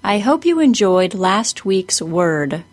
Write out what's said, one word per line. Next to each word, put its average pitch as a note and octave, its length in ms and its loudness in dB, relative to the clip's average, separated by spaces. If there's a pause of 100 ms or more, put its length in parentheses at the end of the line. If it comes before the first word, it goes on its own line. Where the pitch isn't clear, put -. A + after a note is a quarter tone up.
I G3+ 160 0
hope C#4 240 0
you E4+ 160 2
enjoyed F#3+ 520 2
last G3 520 -2
week's F#3+ 360 -2
word, D#3+ 640 -2 (100)